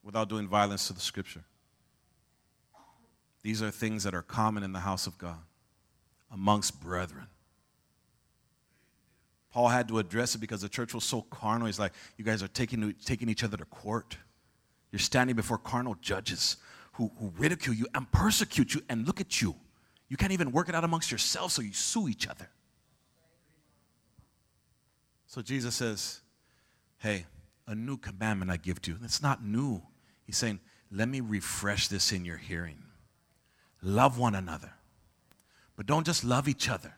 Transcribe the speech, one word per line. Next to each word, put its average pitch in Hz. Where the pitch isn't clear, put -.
without 107
doing 104
violence 101
to 101
the 90
scripture. -
These 107
are 107
things 107
that 92
are 85
common 107
in 95
the 92
house 92
of 90
God, 85
amongst 98
brethren. 85
Paul 120
had 120
to 110
address 107
it 117
because 107
the 101
church 120
was 117
so 117
carnal. 113
He's 98
like, 101
"You 110
guys 110
are 98
taking, 107
taking 120
each 113
other 104
to -
court. -
You're 101
standing 127
before 107
carnal 123
judges -
who, 113
who 101
ridicule 147
you 113
and 131
persecute -
you, 151
and 117
look 190
at -
you. 95
You 131
can't 196
even 165
work 165
it 170
out 165
amongst 165
yourselves, 175
so 143
you 101
sue -
each -
other." -
So -
Jesus 120
says, 110
"Hey, 101
a 110
new 123
commandment 98
I 87
give 85
to 85
you." 92
It's 117
not 139
new. 110
He's 101
saying, 107
"Let 107
me 135
refresh 101
this -
in 92
your 85
hearing. 82
Love 120
one 113
another. 87
But 104
don't 151
just 165
love 127
each 131
other." -